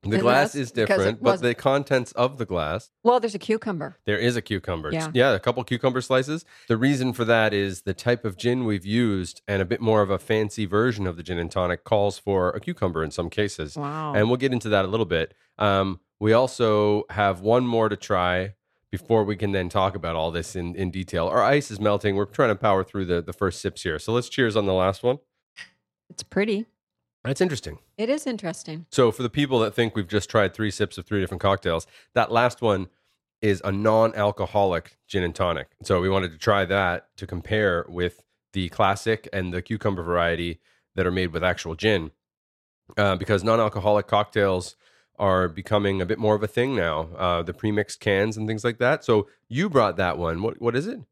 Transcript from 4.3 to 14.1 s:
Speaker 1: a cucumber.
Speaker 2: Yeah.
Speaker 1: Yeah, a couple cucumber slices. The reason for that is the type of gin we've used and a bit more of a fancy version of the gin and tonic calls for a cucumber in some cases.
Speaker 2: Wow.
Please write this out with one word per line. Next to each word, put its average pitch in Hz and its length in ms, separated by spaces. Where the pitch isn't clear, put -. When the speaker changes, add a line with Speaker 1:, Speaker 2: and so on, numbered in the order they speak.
Speaker 1:
a 113 60
cucumber. 85 500
Speaker 2:
Yeah. 160 220
Speaker 1:
Yeah, 131 180
a 98 80
couple 123 240
cucumber 127 360
slices. 131 440
The 117 80
reason 131 360
for 117 120
that 110 300
is 98 280
the 98 120
type 120 300
of 98 120
gin 123 280
we've 104 200
used 101 640
and 98 140
a - 20
bit 92 160
more 110 220
of 98 80
a 95 80
fancy 110 480
version 104 400
of 87 100
the 85 60
gin 85 160
and 82 120
tonic 87 340
calls 101 340
for 92 320
a 101 100
cucumber 90 420
in 76 100
some 82 180
cases. 80 460
Speaker 2:
Wow. 151 360